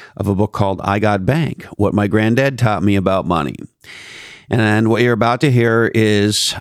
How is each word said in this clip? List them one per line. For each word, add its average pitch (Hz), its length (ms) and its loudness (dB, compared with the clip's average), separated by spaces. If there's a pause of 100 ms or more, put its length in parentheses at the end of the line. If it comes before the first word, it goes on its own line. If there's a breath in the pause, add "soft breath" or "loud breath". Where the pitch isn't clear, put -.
(160 loud breath)
of 101 120 -4
a 98 80 0
book 104 160 0
called 98 320 -2
I 101 160 0
Got 101 260 0
Bank, 147 380 -2 (120)
What 101 180 0
My 104 120 2
Granddad 113 540 0
Taught 104 240 0
Me 101 100 2
About 95 320 0
Money. 73 300 -2 (920 loud breath)
And 110 400 2
what 113 140 2
you're 120 120 2
about 120 260 0
to 147 100 2
hear 117 460 2
is 107 640 2